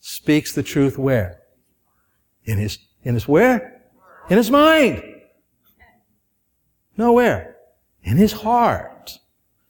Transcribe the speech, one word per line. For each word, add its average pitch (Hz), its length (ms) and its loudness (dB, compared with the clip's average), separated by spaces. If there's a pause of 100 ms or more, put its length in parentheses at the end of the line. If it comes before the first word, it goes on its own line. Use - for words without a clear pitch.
Speaks - 520 -4
the 143 100 -6
truth 139 360 -2
where? 123 420 -2 (1040)
In 107 140 -6
his, 107 200 -6 (240)
in 123 120 -4
his 113 120 -4
where? 226 560 0 (460)
In 180 80 2
his 226 140 2
mind. 285 520 2 (1900)
Nowhere. 233 600 0 (460)
In 110 160 0
his 208 140 4
heart. - 840 -4 (520)